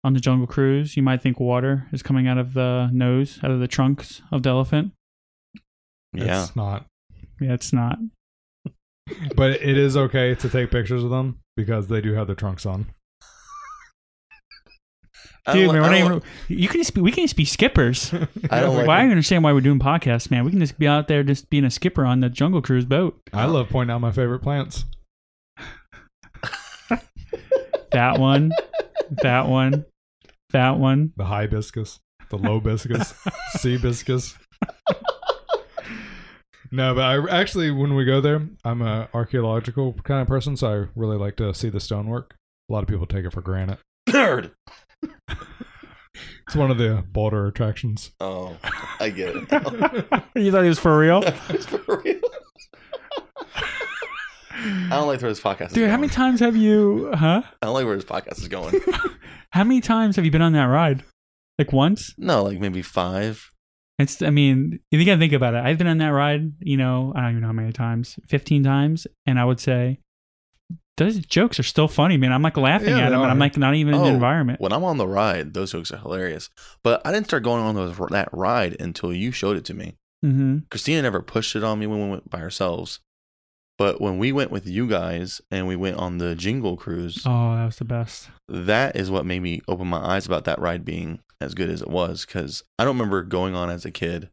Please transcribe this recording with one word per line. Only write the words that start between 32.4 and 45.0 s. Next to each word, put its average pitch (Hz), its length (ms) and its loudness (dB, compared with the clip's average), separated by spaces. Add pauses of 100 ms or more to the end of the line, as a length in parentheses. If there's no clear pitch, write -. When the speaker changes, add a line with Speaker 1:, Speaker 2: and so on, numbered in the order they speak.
Speaker 1:
<laughs> 719 200 -12
Speaker 3:
seabiscus. 123 800 -2 (2250)
No, 131 240 0
but 127 80 2
I 143 380 2
actually, 170 300 0
when 139 240 0
we 135 100 2
go 135 160 4
there, 151 260 2 (160)
I'm 117 200 -2
a 110 320 -2
archaeological 117 800 -2 (100)
kind 139 160 0
of 120 80 -2
person, 135 260 0
so 107 280 -2
I 101 120 -4
really 110 220 -2
like 101 200 -4
to 101 180 -2
see 117 160 -4
the 101 100 -4
stonework. 110 540 -6 (340)
A - 60 -6
lot 104 80 -2
of 90 80 -4
people 90 160 -2
take 95 180 -4
it 87 80 -6
for 90 80 -6
granted. 95 380 -4 (320)
Speaker 2:
Nerd! 196 400 2 (2000)